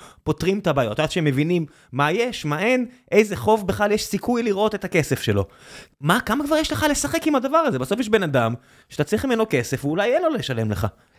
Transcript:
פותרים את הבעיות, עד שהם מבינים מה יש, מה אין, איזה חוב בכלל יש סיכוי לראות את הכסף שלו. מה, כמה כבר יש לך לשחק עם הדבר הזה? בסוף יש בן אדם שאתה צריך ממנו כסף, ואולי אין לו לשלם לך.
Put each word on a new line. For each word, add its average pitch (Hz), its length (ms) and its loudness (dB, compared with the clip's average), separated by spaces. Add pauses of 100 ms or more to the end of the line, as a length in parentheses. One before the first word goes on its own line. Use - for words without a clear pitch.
(220)
פותרים 170 360 0
את 214 80 -6
הבעיות, 131 340 0
עד 156 100 0
שהם 170 140 0
מבינים 151 420 2 (260)
מה 143 200 0
יש, 233 320 -2
מה 147 160 -2
אין, 247 260 2 (260)
איזה 208 240 4
חוב 214 300 2
בכלל 202 260 0
יש 208 140 0
סיכוי 233 360 -2
לראות 208 320 0
את 196 100 -6
הכסף 160 380 0
שלו. 101 220 2 (560)
מה, 175 200 2
כמה 277 260 -2
כבר 302 100 2
יש 311 160 0
לך 302 180 0
לשחק 294 360 -2
עם 302 80 2
הדבר 269 240 2
הזה? 262 200 0
בסוף 185 220 -2
יש 214 80 -4
בן 208 140 2
אדם 127 320 2 (340)
שאתה - 160 -2
צריך 214 200 -2
ממנו 233 260 0
כסף, 131 340 -2
ואולי 190 300 0
אין 339 80 2
לו 339 80 2
לשלם 120 400 -2
לך. 104 160 -2 (320)